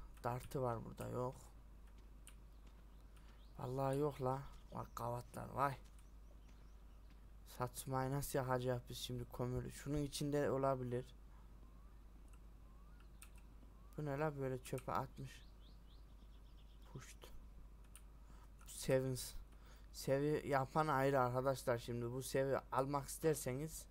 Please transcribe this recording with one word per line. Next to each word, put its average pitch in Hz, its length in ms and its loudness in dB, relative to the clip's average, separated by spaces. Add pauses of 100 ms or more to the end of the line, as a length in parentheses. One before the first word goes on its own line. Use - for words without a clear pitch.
(240)
Dartı 123 380 0
var 117 240 2
burada, 117 220 -6
yok. 123 280 0 (2250)
Vallahi 135 380 4
yok 143 240 4
la. 131 200 4 (320)
Bak 117 220 -6
kavatlar, 120 540 -2
vay. 127 280 4 (1700)
Satsuma'yı 131 640 0
nasıl 143 280 2
yakacağız 127 500 4
biz 127 80 -6
şimdi 123 280 -2 (120)
kömürü? 123 340 0
Şunun 147 300 0
içinde 143 500 4
olabilir. 127 540 4 (3000)
Bu 151 80 0
ne 139 140 2
la, 147 200 2
böyle 131 240 0
çöpe - 280 -2
atmış. 131 400 0 (1600)
Puşt. - 240 -10 (1500)
Sevins. 131 680 4 (600)
Sevi 143 540 4
yapan 139 400 6
ayrı 139 320 8
arkadaşlar 127 580 6
şimdi. 120 340 0
Bu 131 120 -2
sevi 135 340 6
almak 139 500 2
isterseniz 147 840 2